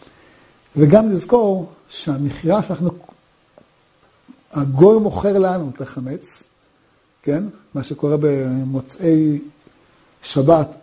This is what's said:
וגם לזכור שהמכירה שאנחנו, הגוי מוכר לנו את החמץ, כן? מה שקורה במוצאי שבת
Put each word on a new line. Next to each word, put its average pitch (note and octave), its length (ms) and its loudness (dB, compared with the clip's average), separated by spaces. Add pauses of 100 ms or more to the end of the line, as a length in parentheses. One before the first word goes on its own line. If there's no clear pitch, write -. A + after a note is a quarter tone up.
(760)
וגם G3 340 6
לזכור G3 600 0 (160)
שהמכירה D3+ 760 -4
שאנחנו, E3+ 280 -4 (1600)
הגוי D3 460 4
מוכר G3+ 400 -2
לנו F3 360 -2
את - 60 -14
החמץ, - 640 -14 (760)
כן? D3+ 220 -2 (300)
מה C3+ 100 -6
שקורה D3 360 -2
במוצאי C#3+ 1200 0 (840)
שבת D3+ 460 2 (140)